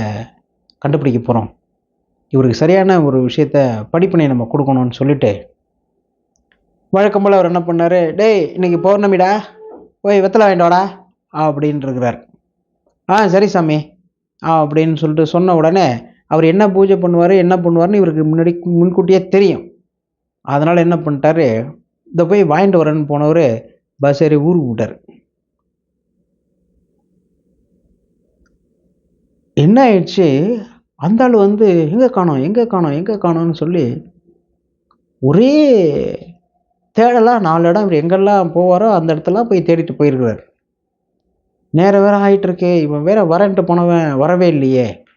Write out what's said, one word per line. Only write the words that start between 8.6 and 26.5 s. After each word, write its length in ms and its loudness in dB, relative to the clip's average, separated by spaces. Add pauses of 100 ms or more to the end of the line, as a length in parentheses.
பௌர்ணமிடா, 520 2 (680)
போய் 220 0
வெத்தலை 220 2
வாங்கிட்டு 220 2
வாடா" 160 2 (500)
அப்படின்னு 500 -4
இருக்கிறார். 360 -4 (880)
"ஆ, 180 2
சரி 200 2
சாமி" 320 -2 (640)
அப்படின்னு 540 0
சொல்லிட்டு 300 -2
சொன்ன 280 0
உடனே 340 2 (380)
அவர் 180 0
என்ன 260 2
பூஜை 260 2
பண்ணுவாரு, 400 2
என்ன 200 2
பண்ணுவாருன்னு 380 0
இவருக்கு 300 0
முன்னாடி, 280 0 (120)
முன்கூட்டியே 640 0
தெரியும். 360 0 (760)
அதனால 400 0
என்ன 160 0
பண்ணிட்டாரு, 500 -2 (680)
இதை 140 0
போய் 180 2
வாங்கிட்டு 360 2
வரேன்னு 280 -2
போனவரு 380 0 (540)
பஸ் 220 0
ஏறி 140 2
ஊருக்கு 300 0
போட்டாரு. 280 -6 (4000)